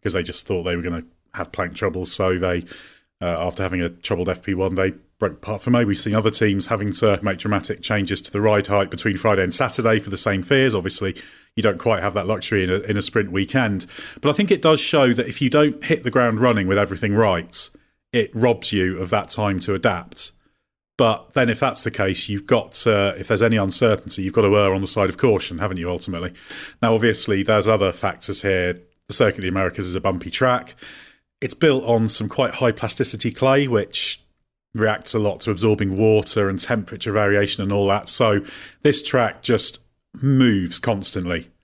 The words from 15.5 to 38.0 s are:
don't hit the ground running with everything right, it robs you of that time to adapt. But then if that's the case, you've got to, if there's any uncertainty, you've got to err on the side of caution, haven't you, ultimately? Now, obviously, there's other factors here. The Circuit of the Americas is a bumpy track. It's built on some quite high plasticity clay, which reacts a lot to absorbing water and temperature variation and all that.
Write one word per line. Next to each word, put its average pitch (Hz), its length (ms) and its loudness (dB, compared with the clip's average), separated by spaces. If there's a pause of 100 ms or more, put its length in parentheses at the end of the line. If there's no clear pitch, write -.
don't 151 340 2
hit 151 200 -2
the 127 80 -2
ground 117 260 2
running 110 300 2
with 98 100 2
everything 101 360 0
right, 92 540 0 (440)
it 113 200 0
robs 117 400 0
you 92 260 0
of 90 120 -6
that 104 180 0
time 101 320 -2
to 98 140 -2
adapt. 92 560 -4 (680)
But 110 380 0
then 127 140 2
if 113 100 -2
that's - 240 -2
the 113 80 -4
case, 98 380 -2
you've 101 180 -6
got 117 260 0
to, 98 460 2
if 90 80 -12
there's 107 160 2
any 113 140 4
uncertainty, 101 680 0
you've 95 100 -4
got 113 100 2
to 101 140 6
err 101 160 4
on 98 80 0
the 98 60 -4
side 95 240 0
of - 60 -8
caution, 101 420 0
haven't 95 200 -4
you, 87 120 -6
ultimately? 87 420 -6 (480)
Now, 113 140 4
obviously, 107 480 2
there's 104 240 2
other 101 260 2
factors - 500 -4
here. 90 380 0 (280)
The - 60 -2
Circuit 107 240 2
of 101 40 -10
the 92 60 -2
Americas 92 400 -2
is 90 80 -8
a 95 40 -4
bumpy 92 300 -4
track. - 460 -2 (640)
It's - 140 -6
built 139 300 2
on 113 240 2
some 107 200 -2
quite - 260 -2
high 120 180 2
plasticity - 600 -2
clay, 135 340 2
which - 560 -2 (520)
reacts 107 400 -2
a 117 40 0
lot 101 220 -2
to - 100 -4
absorbing 101 460 0
water 107 520 2
and 95 120 -4
temperature 110 500 -4
variation 101 520 0
and 98 100 -2
all 101 160 0
that. 101 200 0